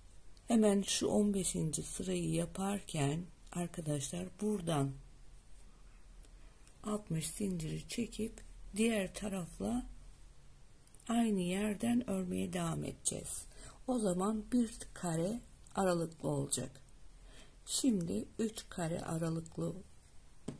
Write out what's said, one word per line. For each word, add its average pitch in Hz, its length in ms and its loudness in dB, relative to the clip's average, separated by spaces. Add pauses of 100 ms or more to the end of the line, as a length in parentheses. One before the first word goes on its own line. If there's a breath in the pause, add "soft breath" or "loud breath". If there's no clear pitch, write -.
(480)
Hemen 214 340 8
şu - 260 2
on 208 260 6
beşinci 170 500 2
sırayı 180 480 0
yaparken 165 880 0 (320)
arkadaşlar 170 760 -2 (140)
buradan 170 500 2 (1900 soft breath)
altmış 208 440 -2
zinciri 160 600 -2
çekip - 540 -2 (340)
diğer 214 380 4
tarafla 196 720 -2 (1200)
aynı 226 300 6
yerden 214 680 2
örmeye 185 440 0
devam 165 300 0
edeceğiz. - 600 -4 (420 loud breath)
O 254 120 2
zaman 208 520 2
bir 233 200 4 (220)
kare 175 460 0 (360)
aralıklı 170 540 2
olacak. 139 420 0 (960 loud breath)
Şimdi 202 600 2 (140)
üç 214 300 -2
kare 165 320 -2
aralıklı 165 720 -2 (840)